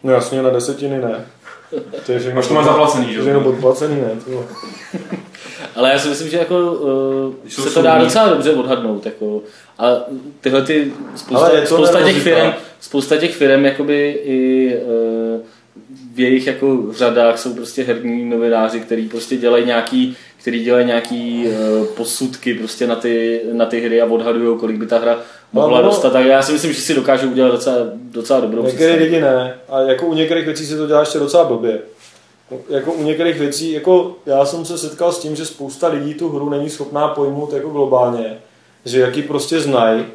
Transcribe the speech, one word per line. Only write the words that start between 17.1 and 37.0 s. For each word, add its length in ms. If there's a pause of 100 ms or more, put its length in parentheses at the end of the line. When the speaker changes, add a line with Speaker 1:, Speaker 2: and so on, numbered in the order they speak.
Speaker 3:
jsou 140
prostě 300
herní 420
novináři, 540
který 300
prostě 280
dělají 280
nějaký, 500 (260)
který 220
dělají 220
nějaký, 640
eh, 380
posudky 680
prostě 340
na 80
ty, 460 (100)
na 140
ty 160
hry 200
a 40
odhadujou, 520
kolik 200
by 100
ta 120
hra 200 (340)
mohla 240
Speaker 1:
No, 60
no. 60
Speaker 3:
dostat. 240
Tak 120
já 160
si 100
myslím, 220
že 80
si 120
dokážou 360
udělat 220
docela, 240 (200)
docela 440
dobrou 240
Speaker 1:
Některý 140
Speaker 3:
představu. 260
Speaker 1:
lidi 180
ne. 340 (140)
A 120
jako 240
u 80
některých 320
věcí 200
se 120
to 100
dělá 120
ještě 200
docela 240
blbě. 360 (920)
Jako 240
u 100
některých 360
věcí, 320
jako 440 (100)
já 200
jsem 200
se 120
setkal 340
s 80
tím, 160
že 100
spousta 420
lidí 260
tu 160
hru 200
není 200
schopná 380